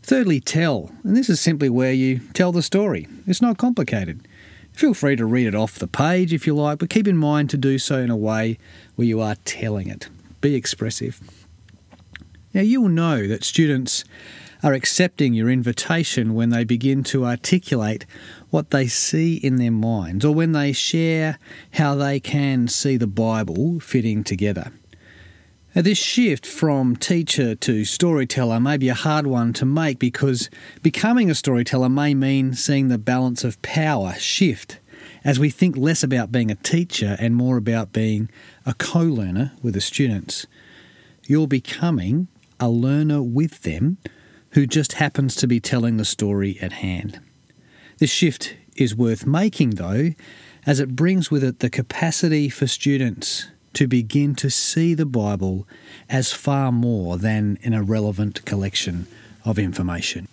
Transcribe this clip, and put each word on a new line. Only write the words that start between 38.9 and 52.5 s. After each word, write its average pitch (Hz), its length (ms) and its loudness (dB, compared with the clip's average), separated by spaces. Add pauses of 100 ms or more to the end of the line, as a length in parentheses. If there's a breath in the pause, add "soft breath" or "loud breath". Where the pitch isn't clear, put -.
with 120 120 -2
the 98 80 -2
students. - 640 -2 (800 loud breath)
You're 151 220 2
becoming 139 800 -2 (340)
a 120 80 0
learner 143 520 2
with 131 420 -2
them 107 340 -2 (540 loud breath)
who 143 160 4
just 151 260 0
happens 139 420 0
to 127 120 0
be 120 120 2
telling 117 380 0
the 107 80 0
story 98 560 -2
at 92 100 -4
hand. 92 480 -6 (760 soft breath)
This 151 140 2
shift - 440 -2 (200)
is 110 200 0
worth 113 300 0
making, 156 460 2
though, 104 400 -2 (540 loud breath)
as 143 140 2
it 131 160 -4
brings 170 360 2
with 143 120 2
it 127 160 -2
the 123 100 0
capacity 156 800 0
for - 180 -2